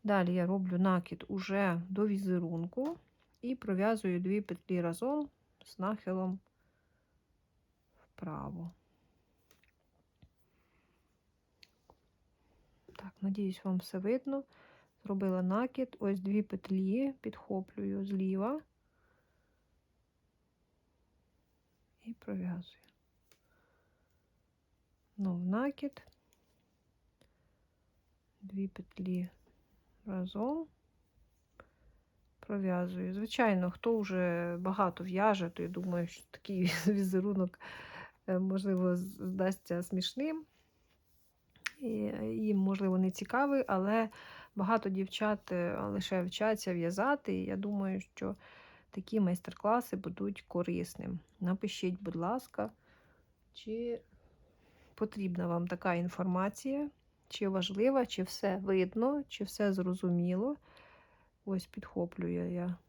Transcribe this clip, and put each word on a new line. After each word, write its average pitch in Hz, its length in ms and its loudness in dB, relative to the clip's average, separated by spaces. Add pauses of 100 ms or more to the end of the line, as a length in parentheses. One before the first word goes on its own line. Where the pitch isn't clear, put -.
Далі 185 300 4
я 180 120 2
роблю 185 320 0
накид 180 500 2
уже 190 600 0
до 202 180 2
візерунку 185 920 0 (440)
і 254 120 -2
пров'язую 196 640 2
дві 190 200 2
петлі 180 400 -2
разом 262 480 0 (360)
з - 140 -20
нахилом 190 600 -2 (1600)
вправо. 165 720 -8 (4000)
Так, 190 240 -14
надіюсь, 196 440 -2
вам 185 140 0
все - 200 -6
видно. 262 460 -2 (600)
Зробила 190 380 0
накид, 247 560 0
ось 196 220 0
дві 202 220 2
петлі 196 800 0
підхоплюю 196 840 -4
зліва 196 540 0 (3500)
і 226 100 -14
пров'язую. 180 760 -6 (2250)
Знов 180 300 0
накид, 269 560 -2 (2500)
дві 196 280 -6
петлі 180 600 -4 (800)
разом 208 600 -4 (1700)
пров'язую. 185 720 -2
Звичайно, 202 560 4
хто 233 280 0
вже 175 600 0
багато 185 440 0
в'яже, 190 460 4
то 175 120 -6
я 170 60 -2
думаю, 175 380 -2
що - 240 -12
такий 180 480 0
<laughs> - 80 2
візерунок, 190 760 2 (680)
е, 185 120 2
можливо, 190 580 4
з-, 190 300 -4
здасться 185 560 0
смішним. 285 640 -2 (1400)
І, 220 320 -2 (100)
і, 220 320 0
можливо, 190 440 2
не 185 120 4
цікавий, 269 580 0
але 208 400 2 (460)
багато 208 340 0
дівчат, 196 640 -2
е, 175 280 0
лише 196 420 0
вчаться 208 520 0
в'язати, 190 600 0
і 190 100 -2
я 196 120 -2
думаю, 196 440 -2
що - 360 -6 (540)
такі 214 300 -2
майстер-класи 190 760 2
будуть 196 520 -6
корисним. 175 680 -4 (220)
Напишіть, 185 600 -2
будь 175 160 -6
ласка, 214 540 -2 (840)
чи 233 480 -6 (960)
потрібна 190 500 -2
вам 175 220 0
така 180 260 0
інформація, 190 960 0 (380)
чи 202 200 -2
важлива, 202 580 4
чи - 160 -4
все 190 340 0
видно, 196 720 2
чи - 160 -6
все 202 280 0
зрозуміло. 180 840 2 (880)
Ось 190 220 -2
підхоплюю 175 840 -4
я 175 240 -2 (120)